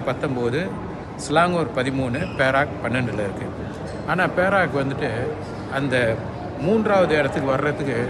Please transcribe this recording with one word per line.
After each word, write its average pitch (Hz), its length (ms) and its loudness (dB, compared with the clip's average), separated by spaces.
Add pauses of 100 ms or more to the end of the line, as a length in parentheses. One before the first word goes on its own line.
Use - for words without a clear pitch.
பத்தொம்பது, 131 640 -2 (500)
ஸ்லாங்கூர் 165 580 2
பதிமூணு, 131 600 -2
பேராக் 135 460 2
பன்னெண்டுல 117 360 0
இருக்கு. 98 280 -4 (600)
ஆனா 170 200 2
பேராக் 180 480 2
வந்துட்டு 135 340 0 (640)
அந்த 135 220 0 (680)
மூன்றாவது 196 540 4
இடத்துக்கு 135 340 2
வர்றதுக்கு 131 600 0